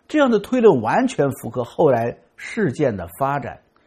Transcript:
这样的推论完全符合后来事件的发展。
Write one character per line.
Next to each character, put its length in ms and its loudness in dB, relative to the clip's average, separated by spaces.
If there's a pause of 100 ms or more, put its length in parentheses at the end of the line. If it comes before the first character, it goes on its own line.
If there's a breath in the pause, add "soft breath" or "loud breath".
这 100 -2
样 140 4
的 80 2
推 220 -2
论 200 6
完 260 0
全 240 0
符 180 -12
合 140 -6
后 280 2
来 260 -2 (180)
事 360 -4
件 260 -2
的 100 -10 (120)
发 200 -2
展。 200 -12 (280 soft breath)